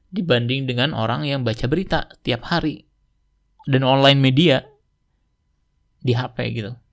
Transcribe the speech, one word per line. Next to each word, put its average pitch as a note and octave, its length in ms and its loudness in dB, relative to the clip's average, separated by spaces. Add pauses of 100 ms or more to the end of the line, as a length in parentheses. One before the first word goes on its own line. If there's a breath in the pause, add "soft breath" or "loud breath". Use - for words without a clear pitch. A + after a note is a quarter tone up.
(100)
dibanding C3+ 560 -2
dengan B2+ 240 -2
orang A2+ 320 -4
yang C#3 240 -4
baca A2 240 -4
berita E3+ 480 -4
tiap - 320 -6
hari D#3 320 -4 (800)
dan C3 240 0
online C#3 320 6
media C3 480 4 (1400)
di B2+ 80 0
H B2 240 -4
P A#2+ 160 -6
gitu. A#2 240 -10 (180)